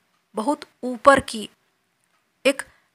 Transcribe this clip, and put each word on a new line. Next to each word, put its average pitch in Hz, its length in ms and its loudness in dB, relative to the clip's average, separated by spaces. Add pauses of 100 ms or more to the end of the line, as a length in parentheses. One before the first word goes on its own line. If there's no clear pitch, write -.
(340)
बहुत 226 260 -4 (220)
ऊपर 254 380 4
की 208 300 -12 (960)
एक 277 160 0 (320)